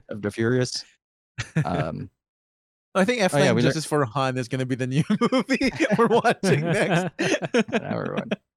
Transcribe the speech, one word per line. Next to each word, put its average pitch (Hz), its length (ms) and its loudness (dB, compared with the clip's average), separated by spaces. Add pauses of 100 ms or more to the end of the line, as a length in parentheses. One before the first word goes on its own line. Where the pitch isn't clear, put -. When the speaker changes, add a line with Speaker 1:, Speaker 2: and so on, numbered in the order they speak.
Speaker 1:
of 104 140 -10
the 101 80 -2
Furious. 123 520 -2 (800)
Um, 87 460 -4 (840)
Speaker 2:
I 190 100 4
think 247 120 0
Speaker 1:
oh, 220 40 0
yeah, 190 40 4
Speaker 2:
F 185 80 2
nine 143 220 4
Speaker 1:
we 117 60 2
lear- 120 80 4
Speaker 2:
Justice 151 160 -2
for 147 200 0
Han 131 320 -2
is 127 100 -4
gonna 131 180 -4
be 127 100 -4
the 123 120 -4
new 135 160 0 (140)
<laughs> 202 140 0
movie 254 400 0 (260)
we're 233 100 4
watching 208 540 2
next. 175 580 0
<laughs> - 500 0
Speaker 1:
Whatever - 460 -4
one. - 140 -6 (280)